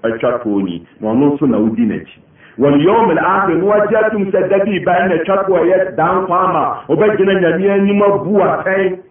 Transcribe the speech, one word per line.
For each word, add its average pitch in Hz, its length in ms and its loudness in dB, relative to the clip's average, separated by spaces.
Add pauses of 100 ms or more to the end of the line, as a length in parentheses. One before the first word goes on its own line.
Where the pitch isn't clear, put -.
atwa 117 400 -2
toɔ 101 200 -2
ni, 85 220 -8 (140)
na 107 80 -4
ɔno 143 260 2
nso 143 120 -2
na 113 120 0
wodi 113 280 0
n'akyi. 92 320 -6 (400)
Wal 143 220 4
yawmil 196 380 2
akhir, 185 400 0
na 180 60 -2
wagye 208 320 2
atom 214 340 0
sɛ 185 180 0
da 196 160 2
bi 202 200 -2
ba 180 80 2
ɛna 180 280 0
atwa 190 260 0
toɔ 190 100 2
a 165 80 2
ɛyɛ 185 320 0
dan 180 300 0
kwan 185 240 0
ama 139 380 -4
wobɛgyina 190 520 2
Nyame 175 300 0
anim 202 320 2
abu 202 360 0
atɛn. 180 600 -2 (120)